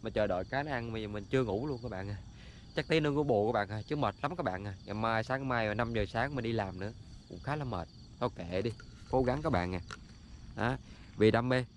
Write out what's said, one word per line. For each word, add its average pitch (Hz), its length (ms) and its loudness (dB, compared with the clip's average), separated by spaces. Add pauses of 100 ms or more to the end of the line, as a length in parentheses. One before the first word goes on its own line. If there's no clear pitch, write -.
Mà 113 80 -4
chờ 104 180 2
đợi 92 180 0
cá 135 180 -2
nó 151 80 -4
ăn 117 200 -4
mà 113 160 -4
mình 104 220 -6
chưa 131 140 4
ngủ 113 240 0
luôn 131 160 -4
các 120 80 -6
bạn 98 180 -6
à. 101 80 -4 (580)
Chắc 160 120 -2
tí 160 120 6
nữa 147 120 4
ngủ 147 120 4
bù 113 280 4
các 113 80 4
bạn 101 100 0
à, 107 180 -4
chứ 147 80 0
mệt 117 260 2
lắm 156 140 -2
các 175 80 -4
bạn 95 220 -2
à. 101 80 -6 (120)
Ngày 101 80 -6
mai, 113 300 2
sáng 135 240 -2
mai 117 200 2
mà 104 60 2
năm 117 200 0
giờ 110 120 2
sáng 131 300 0
mình 120 80 -2
đi 113 80 0
làm 95 280 -2
nữa. 101 120 -4 (380)
Cũng 85 140 -10
khá 143 120 -2
là 151 80 -4
mệt. 107 240 -2 (320)
Thôi 123 160 2
kệ 90 260 -2
đi. 113 100 0 (400)
Cố 131 120 6
gắng 127 180 2
các 160 80 0
bạn 90 260 2
à. 87 60 -2 (760)
Đó. 117 200 0 (420)
Vì 107 140 10
đam 117 180 4
mê. 127 160 4 (120)